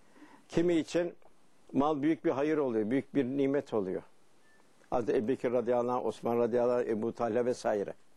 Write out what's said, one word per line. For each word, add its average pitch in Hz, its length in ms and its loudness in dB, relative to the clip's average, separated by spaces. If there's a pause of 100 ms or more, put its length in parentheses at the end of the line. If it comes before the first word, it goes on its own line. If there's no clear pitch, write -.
(500)
Kimi 170 260 2
için 165 380 -2 (600)
mal 143 280 2
büyük 156 240 0
bir 165 60 4
hayır 151 260 2
oluyor, 110 320 0
büyük 131 260 -2
bir 139 100 2
nimet 135 480 0
oluyor. 92 280 -2 (880)
Hazreti 123 280 0
Ebubekir 123 340 0
radıyallahu 123 460 0
anh, - 80 -4
Osman 117 320 -2
radıyallahu 120 400 2
anh, 123 100 -2
Ebu 110 260 -2
Talha 117 320 -2
vesaire. 110 480 -2 (240)